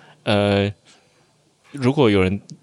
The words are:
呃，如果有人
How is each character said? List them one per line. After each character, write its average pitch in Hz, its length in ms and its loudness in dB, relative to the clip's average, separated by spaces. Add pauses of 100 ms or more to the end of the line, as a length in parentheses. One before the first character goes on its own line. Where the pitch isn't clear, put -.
(240)
呃， 101 500 0 (960)
如 135 220 -2
果 139 160 2
有 101 120 2
人 95 200 -2 (220)